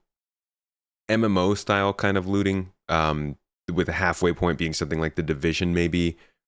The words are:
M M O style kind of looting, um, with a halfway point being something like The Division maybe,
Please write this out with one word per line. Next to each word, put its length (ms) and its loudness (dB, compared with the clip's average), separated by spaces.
M 160 2
M 120 2
O 180 4
style 380 0
kind 240 0
of 100 -2
looting, 440 0
um, 500 0
with 160 0
a 40 -4
halfway 380 2
point 280 -2
being 140 -4
something 260 -4
like 160 -4
The 80 -2
Division 500 -2
maybe, 440 0